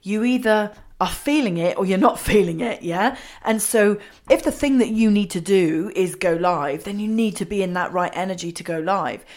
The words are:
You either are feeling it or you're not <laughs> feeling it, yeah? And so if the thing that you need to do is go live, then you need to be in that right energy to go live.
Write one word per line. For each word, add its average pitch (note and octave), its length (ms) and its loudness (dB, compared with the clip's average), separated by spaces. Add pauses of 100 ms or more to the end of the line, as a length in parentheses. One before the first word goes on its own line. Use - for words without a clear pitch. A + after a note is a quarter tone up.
You G#3+ 220 -2
either A3 500 2 (260)
are F#3 80 0
feeling A#3+ 500 0
it E3+ 200 0
or G3 80 0
you're F#3 120 2
not - 220 4
<laughs> - 120 -4
feeling F3 300 2
it, A#3 200 -6
yeah? G3 360 -2 (260)
And A3 180 0
so G#3 360 2 (320)
if - 140 4
the D4+ 80 0
thing C#4 280 2
that A#3 100 2
you A3 220 4
need G3+ 200 2
to F3+ 100 -4
do F3 540 2
is F3+ 200 0
go F3 180 0
live, D#3+ 500 0
then G3+ 160 -8
you G#3+ 80 -4
need A3 300 0
to G3 80 -4
be G3 160 -4
in F3+ 120 -2
that F3+ 200 -4
right F3 200 -2
energy F3 380 -6
to E3+ 120 -14
go E3 160 -6
live. D#3+ 440 -4 (140)